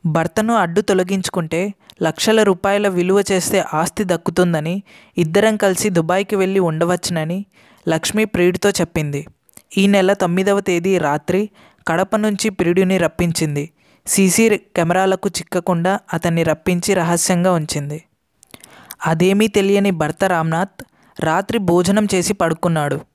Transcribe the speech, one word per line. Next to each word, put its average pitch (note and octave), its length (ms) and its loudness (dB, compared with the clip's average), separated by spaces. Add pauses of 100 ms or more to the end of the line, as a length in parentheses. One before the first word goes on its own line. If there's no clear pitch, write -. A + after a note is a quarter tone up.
భర్తను F3+ 480 -2
అడ్డు F3+ 260 0
తొలగించుకుంటే F#3 920 -2 (280)
లక్షల A3 400 2
రూపాయల G3+ 460 2
విలువ F#3 440 2
చేసే F#3 320 0 (100)
ఆస్తి F3 300 -2
దక్కుతుందని, F3 760 -2 (360)
ఇద్దరం G3+ 380 2
కలిసి G3 320 0
దుబాయ్కి F#3 480 0
వెళ్ళి F#3+ 240 0
ఉండవచ్చునని E3+ 880 -2 (420)
లక్ష్మి E3 360 0
ప్రియుడితో F3+ 460 0
చెప్పింది. D3+ 560 -4 (520)
ఈ G3 80 4
నెల G3 260 4
తొమ్మిదవ F#3+ 480 0
తేదీ F3+ 380 0
రాత్రి D#3+ 520 -2 (380)
కడప F#3 280 0
నుంచి G#3+ 340 0
ప్రియుడిని F#3 480 2
రప్పించింది. E3 720 -2 (360)
సీసీ G3 500 4
కెమెరాలకు F#3 720 0
చిక్కకుండా F3 720 -2 (140)
అతన్ని E3 280 0
రప్పించి F3 520 0
రహస్యంగా F3 580 0
ఉంచింది. D3+ 520 -4 (1000)
అదేమీ F#3 400 2
తెలియని G3+ 440 2
భర్త D#3 340 -2
రామ్నాథ్ E3+ 600 -2 (360)
రాత్రి F3+ 380 -2
భోజనం F#3+ 560 2
చేసి F#3 200 0
పడుకున్నాడు. D#3+ 680 -2 (140)